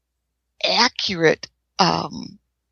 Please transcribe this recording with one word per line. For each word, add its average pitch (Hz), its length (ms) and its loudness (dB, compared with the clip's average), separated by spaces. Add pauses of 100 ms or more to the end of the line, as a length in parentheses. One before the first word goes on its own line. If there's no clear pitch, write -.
(640)
accurate, 185 880 0 (300)
um, 170 600 -2 (320)